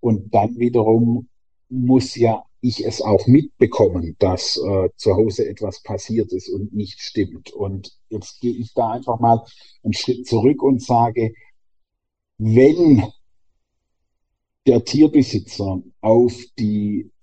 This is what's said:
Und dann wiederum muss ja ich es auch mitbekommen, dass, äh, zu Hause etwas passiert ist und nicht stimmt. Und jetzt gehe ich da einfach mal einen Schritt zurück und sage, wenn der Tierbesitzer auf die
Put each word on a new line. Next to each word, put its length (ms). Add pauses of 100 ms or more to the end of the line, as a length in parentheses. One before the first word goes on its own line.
Und 340
dann 240
wiederum 680 (400)
muss 480
ja 260 (180)
ich 240
es 180
auch 240
mitbekommen, 920
dass, 380
äh, 400
zu 180
Hause 340
etwas 340
passiert 500
ist 160
und 260
nicht 260
stimmt. 520
Und 400 (160)
jetzt 320
gehe 140
ich 200
da 160
einfach 300
mal 240 (400)
einen 80
Schritt 340
zurück 360
und 200
sage, 500 (1040)
wenn 640 (1600)
der 180
Tierbesitzer 960 (220)
auf 320 (240)
die 520 (120)